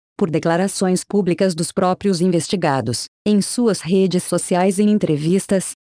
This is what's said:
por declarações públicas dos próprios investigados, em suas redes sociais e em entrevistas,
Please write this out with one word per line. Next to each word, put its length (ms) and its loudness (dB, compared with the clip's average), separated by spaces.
por 140 0
declarações 720 0
públicas 520 0
dos 160 -4
próprios 500 0
investigados, 840 0
em 160 2
suas 400 -2
redes 400 2
sociais 560 0
e 60 2
em 80 4
entrevistas, 800 0